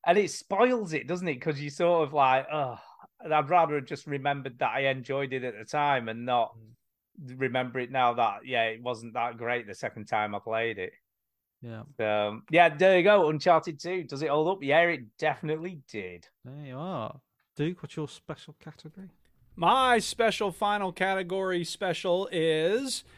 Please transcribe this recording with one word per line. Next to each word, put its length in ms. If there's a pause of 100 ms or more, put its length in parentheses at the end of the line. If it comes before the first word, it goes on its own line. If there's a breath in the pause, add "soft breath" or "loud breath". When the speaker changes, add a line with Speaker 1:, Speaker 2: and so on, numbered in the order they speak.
Speaker 1:
And 140
it 120
spoils 600
it, 140
doesn't 220
it? 120
'Cause 180
you 120
sort 360
of 60
like, 400
"Oh, 240 (480 loud breath)
I'd 240
rather 280
have 100
just 200
remembered 520
that 160
I 140
enjoyed 440
it 120
at 120
the 80
time 460
and 160
not 280 (680)
Speaker 2:
Mm. 160
Speaker 1:
remember 380
it 140
now 220
that, 300
yeah, 200
it 180
wasn't 320
that 240
great 300
the 60
second 320
time 280
I 60
played 380
it." 140 (720)
Speaker 2:
Yeah. 220 (120)
Speaker 1:
So, 440 (100)
yeah, 200
there 280
you 60
go. 260
Uncharted 500
two. 220
Does 180
it 100
hold 180
up? 160
Yeah, 160
it 360
definitely 720
did. 380 (180)
Speaker 2:
There 220
you 100
are. 440 (340)
Duke, 300
what's 120
your 120
special 520
category? 500 (460)
Speaker 3:
My 440
special 500
final 400
category 720
special 680
is, 720 (120)